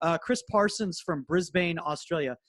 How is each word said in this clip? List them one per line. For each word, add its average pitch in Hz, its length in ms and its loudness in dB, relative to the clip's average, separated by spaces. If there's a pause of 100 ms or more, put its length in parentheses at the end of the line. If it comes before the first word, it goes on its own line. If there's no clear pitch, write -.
Uh, 165 160 2
Chris 240 320 -2
Parsons 202 500 2
from 151 240 -4
Brisbane, 175 560 0
Australia. 151 580 -2 (120)